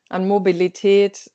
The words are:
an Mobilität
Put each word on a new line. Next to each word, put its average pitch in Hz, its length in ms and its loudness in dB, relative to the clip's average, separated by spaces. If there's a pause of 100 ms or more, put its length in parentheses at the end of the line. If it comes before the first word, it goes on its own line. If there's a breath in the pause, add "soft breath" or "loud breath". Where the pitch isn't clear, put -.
an 185 200 -4
Mobilität 196 1080 0